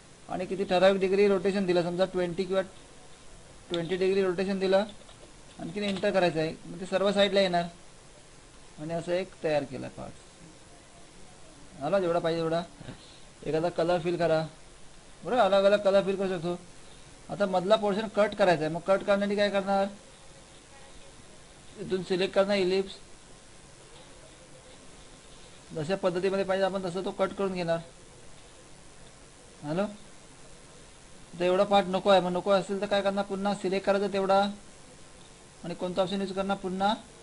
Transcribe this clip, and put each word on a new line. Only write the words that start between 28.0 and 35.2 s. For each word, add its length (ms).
हॅलो, 240
तर 100
एवढा 200
पार्ट 240
नको 220
आहे, 100
मग 120
नको 180
असेल 300
तर 60
काय 160
करणार? 220
पुन्हा 300
सिलेक्ट 320
करायचं 260
तेवढा, 280